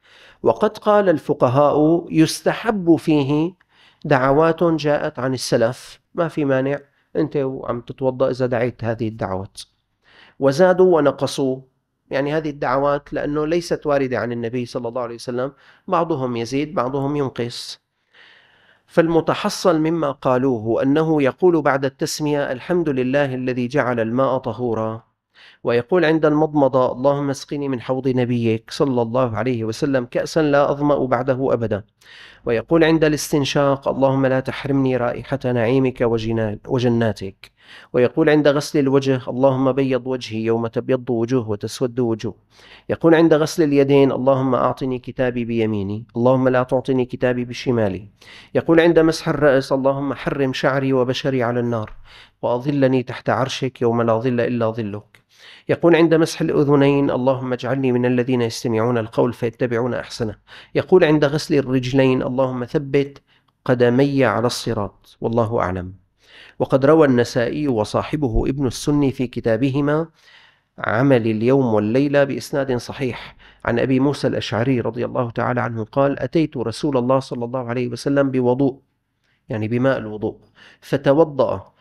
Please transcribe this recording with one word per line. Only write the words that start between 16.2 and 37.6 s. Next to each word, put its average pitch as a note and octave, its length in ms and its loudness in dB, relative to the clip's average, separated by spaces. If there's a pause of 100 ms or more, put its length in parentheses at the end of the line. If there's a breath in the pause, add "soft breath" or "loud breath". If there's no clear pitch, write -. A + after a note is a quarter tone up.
يزيد C3+ 380 -4
بعضهم C#3 420 -2
ينقص. B2 640 -6 (1080 soft breath)
فالمتحصل E3 920 0
مما D#3 320 -2
قالوه B2+ 720 0
أنه D#3 380 2
يقول D#3+ 400 2
بعد C#3 240 0
التسمية: C#3+ 680 -4
"الحمد D#3+ 380 -2
لله C3 460 0
الذي B2+ 320 -4
جعل B2 320 0
الماء B2 380 0
طهورا"، A2+ 640 -4 (600 soft breath)
ويقول C#3 420 2
عند D#3 200 2
المضمضة: D3 640 2
"اللهم C#3 380 0
اسقني C#3+ 400 -6
من B2+ 120 -4
حوض C3 260 -4
نبيك A#2+ 640 0
صلى C3 300 0
الله A#2 360 -2
عليه A#2 260 -2
وسلم B2+ 420 -2
كأسا C#3+ 340 -4
لا C#3+ 320 2
أظمأ C#3+ 340 0
بعده B2+ 480 0
أبدا"، A2 300 -2 (640 loud breath)
ويقول B2 380 2
عند D#3+ 200 4
الاستنشاق: C#3+ 840 0
"اللهم C3+ 380 2
لا C3 140 2
تحرمني C3 580 -2
رائحة A#2+ 480 -4
نعيمك B2 560 2
وجنا-، A2+ 560 0 (100)
وجناتك"، A#2 880 -2 (360 loud breath)